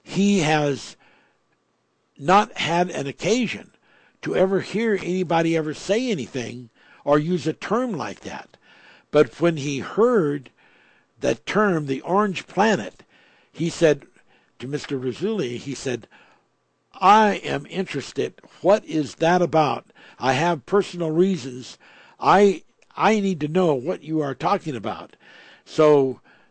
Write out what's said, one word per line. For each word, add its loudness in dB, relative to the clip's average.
he 2
has 0
not 4
had 0
an -6
occasion -4
to -6
ever 2
hear -2
anybody -2
ever -4
say -2
anything -8
or 4
use -2
a -2
term -4
like -8
that. -14
But 2
when 2
he -6
heard 0
the 0
term, 0
the -4
orange -2
planet, -2
he -4
said 2
to -12
Mister -6
Rasooli, -4
he -10
said, -6
"I 6
am -6
interested. -6
What 4
is -6
that 2
about? 0
I 0
have 0
personal -2
reasons. -2
I, 4
I 2
need -2
to -4
know 2
what -6
you -4
are -6
talking -2
about." -10
So, 4